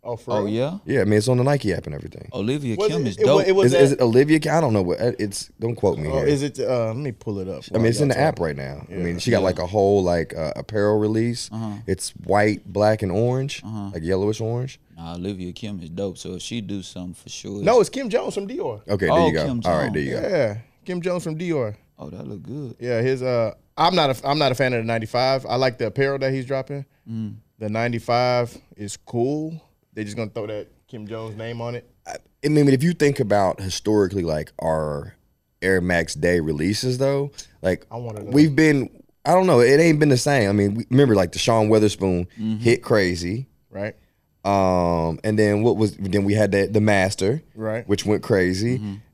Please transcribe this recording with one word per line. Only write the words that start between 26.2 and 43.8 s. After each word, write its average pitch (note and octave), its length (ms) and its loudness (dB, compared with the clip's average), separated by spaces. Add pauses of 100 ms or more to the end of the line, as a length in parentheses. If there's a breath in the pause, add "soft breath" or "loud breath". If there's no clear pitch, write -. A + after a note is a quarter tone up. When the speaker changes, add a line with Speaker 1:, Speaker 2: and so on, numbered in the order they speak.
Speaker 1:
he's C3 120 -6
dropping. C3+ 400 -8 (240)
Speaker 2:
Mm. A2 280 -8 (220)
Speaker 1:
The G#2+ 120 -6
ninety-five A#2+ 840 0 (200)
is G#2 220 -12
cool. D3+ 640 -6 (320)
They G#2+ 100 -8
just G#2 120 -12
gonna G#2+ 140 -8
throw G#2+ 160 -10
that G#2+ 220 -10 (200)
Kim G#2+ 180 -16
Jones A2 300 -12
name A#2 260 -10
on A#2+ 120 -8
it. A#2+ 160 -14 (160)
Speaker 3:
I, - 100 -14 (280)
I C#3+ 40 2
mean, D3 200 6
if C3 140 6
you F3 100 2
think C#3+ 260 0
about G2+ 420 2
historically, G2 600 0
like, D2+ 360 -4
our D#2 560 -4 (480)
Air F#2 180 2
Max F2 340 0
Day F2 260 2
releases, F#2 580 -2
though, C#3 320 -2 (320 loud breath)
like, F2+ 280 -2
Speaker 1:
I A2+ 60 -12
wanna A2+ 280 -12
know. G2+ 60 -10
Speaker 3:
we've D3 240 6
been, D3 340 4 (360)
I D3 80 2
don't F#3 140 6
know, D3 140 6
it C3+ 200 8
ain't D#3+ 180 6
been D3+ 120 4
the B2+ 80 6
same. B2+ 300 2
I G2 40 2
mean, G2+ 220 2
we, A#2 160 -6
remember, B2+ 240 6
like, F#2 180 2
the E2 60 -10
Sean A2 320 2
Weatherspoon F#2+ 560 2 (120)
Speaker 2:
Mm-hmm. A2 200 -4
Speaker 3:
hit A#2 240 2
crazy. F#2 640 0 (220)
Speaker 1:
Right. G2+ 240 -10 (500)